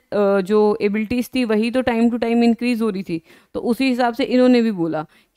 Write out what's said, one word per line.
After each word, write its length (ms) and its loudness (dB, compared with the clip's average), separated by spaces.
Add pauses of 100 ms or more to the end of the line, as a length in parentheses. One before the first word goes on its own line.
(140)
अ, 280 2
जो 400 2
एबिलिटीज 540 -2
थी 80 0
वही 280 0
तो 100 -2
time 280 2
to 100 -4
time 240 0
increase 380 0
हो 80 0
रही 140 -6
थी, 180 -8 (320)
तो 60 -6
उसी 300 -2
हिसाब 240 0
से 100 -2
इन्होंने 380 4
भी 100 0
बोला 340 -4 (320)